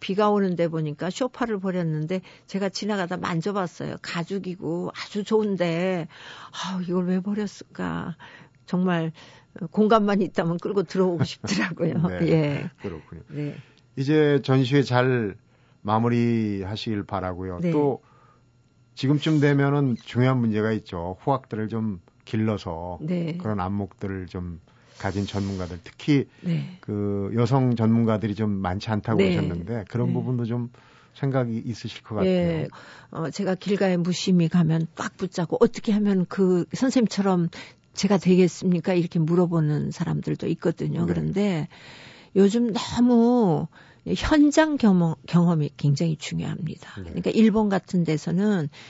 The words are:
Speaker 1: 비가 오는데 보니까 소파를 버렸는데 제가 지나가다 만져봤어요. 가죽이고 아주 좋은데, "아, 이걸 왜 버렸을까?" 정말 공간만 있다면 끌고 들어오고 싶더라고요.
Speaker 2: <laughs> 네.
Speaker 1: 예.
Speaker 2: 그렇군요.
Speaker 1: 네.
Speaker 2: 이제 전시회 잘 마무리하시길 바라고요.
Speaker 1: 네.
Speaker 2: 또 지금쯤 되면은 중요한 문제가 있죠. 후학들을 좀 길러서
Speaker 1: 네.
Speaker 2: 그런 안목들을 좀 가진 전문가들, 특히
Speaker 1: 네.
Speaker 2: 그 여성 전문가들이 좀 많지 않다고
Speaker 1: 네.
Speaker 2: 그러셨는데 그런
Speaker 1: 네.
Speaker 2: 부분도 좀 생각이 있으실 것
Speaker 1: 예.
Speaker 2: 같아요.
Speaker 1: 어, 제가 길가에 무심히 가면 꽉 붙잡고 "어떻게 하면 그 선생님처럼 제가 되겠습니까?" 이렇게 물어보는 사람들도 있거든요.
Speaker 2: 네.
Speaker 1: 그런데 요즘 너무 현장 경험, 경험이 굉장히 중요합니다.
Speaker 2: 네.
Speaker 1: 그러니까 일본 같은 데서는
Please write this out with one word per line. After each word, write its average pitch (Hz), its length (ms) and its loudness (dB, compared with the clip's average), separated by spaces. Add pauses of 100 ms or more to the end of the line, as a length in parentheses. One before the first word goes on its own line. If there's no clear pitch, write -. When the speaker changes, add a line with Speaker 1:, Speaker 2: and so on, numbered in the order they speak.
Speaker 1:
비가 208 300 0
오는데 185 380 0
보니까 160 420 -4
소파를 233 500 -4
버렸는데 175 600 -2 (260)
제가 196 200 -4
지나가다 185 480 -4
만져봤어요. 170 880 -4
가죽이고 180 920 -6
아주 - 300 -8
좋은데, 180 840 0 (460)
"아, 185 300 -6
이걸 175 240 -2
왜 185 140 0
버렸을까?" 185 960 -6 (500)
정말 175 460 0 (580)
공간만 208 520 4
있다면 170 360 0
끌고 190 260 -2
들어오고 185 400 0
싶더라고요. 175 680 -4
Speaker 2:
<laughs> 170 280 0
네. 160 60 2
Speaker 1:
예. 156 420 0 (100)
Speaker 2:
그렇군요. 82 480 -12
Speaker 1:
네. 147 280 -8 (400)
Speaker 2:
이제 143 460 4
전시회 131 400 4
잘 120 540 2 (460)
마무리하시길 110 1200 0
바라고요. 92 560 -6
Speaker 1:
네. 175 100 -2
Speaker 2:
또 147 320 0 (920)
지금쯤 147 460 2
되면은 139 640 4
중요한 127 340 2
문제가 110 340 2
있죠. 92 480 -6
후학들을 117 480 -4
좀 110 320 -4 (240)
길러서 92 760 -4
Speaker 1:
네. 165 380 -6
Speaker 2:
그런 107 220 -4
안목들을 98 680 -6
좀 87 340 -10 (380)
가진 98 280 -2
전문가들, 95 580 -6
특히 - 420 0 (140)
Speaker 1:
네. 156 400 -6
Speaker 2:
그 101 540 -4
여성 123 420 2
전문가들이 110 580 2
좀 107 160 -2
많지 98 400 -4
않다고 110 280 0
Speaker 1:
네. 98 180 2
Speaker 2:
그러셨는데 92 520 -4
그런 - 200 -2
Speaker 1:
네. 123 60 0
Speaker 2:
부분도 120 300 -2
좀 120 260 -4 (440)
생각이 127 420 -2
있으실 117 460 -8
것 107 240 -2
Speaker 1:
예. 160 400 0 (460)
Speaker 2:
같아요. 160 140 -6
Speaker 1:
어, 135 40 -6
제가 190 240 -4
길가에 185 420 0
무심히 175 520 2
가면 165 480 2
꽉 - 200 -8
붙잡고 180 440 -4
"어떻게 - 320 2
하면 202 360 2
그 180 440 2
선생님처럼 196 760 2 (460)
제가 196 240 2
되겠습니까?" 180 760 2
이렇게 175 260 0
물어보는 156 720 2
사람들도 156 560 -4
있거든요. 160 580 -2
Speaker 2:
네. - 0 -
Speaker 1:
그런데 170 600 -2 (680)
요즘 202 380 4
너무 233 960 4 (480)
현장 302 600 4
경험, 180 380 4 (120)
경험이 170 500 2
굉장히 151 400 0
중요합니다. - 800 -8
Speaker 2:
네. 98 80 -10
Speaker 1:
그러니까 170 260 -4
일본 220 380 4
같은 185 360 0
데서는 165 640 0 (220)